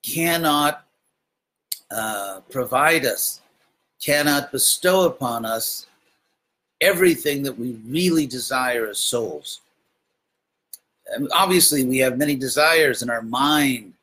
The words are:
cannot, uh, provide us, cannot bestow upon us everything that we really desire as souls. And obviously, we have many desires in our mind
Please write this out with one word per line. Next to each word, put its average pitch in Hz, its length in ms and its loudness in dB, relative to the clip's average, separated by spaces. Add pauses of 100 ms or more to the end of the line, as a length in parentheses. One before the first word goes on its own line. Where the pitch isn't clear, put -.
cannot, 160 800 0 (1040)
uh, 101 500 -6 (100)
provide 135 560 0
us, - 340 -4 (600)
cannot 147 500 0
bestow 180 540 2
upon 120 400 -4
us - 400 -6 (960)
everything 165 600 2
that 127 160 -6
we 120 140 -6 (140)
really 160 400 2
desire 123 600 -4
as 101 100 -8
souls. - 640 -4 (1500)
And 139 180 -4
obviously, 175 520 4
we 127 140 0
have 131 200 2
many 147 160 0
desires 139 680 2
in 120 60 -6
our 117 140 -4
mind 127 800 0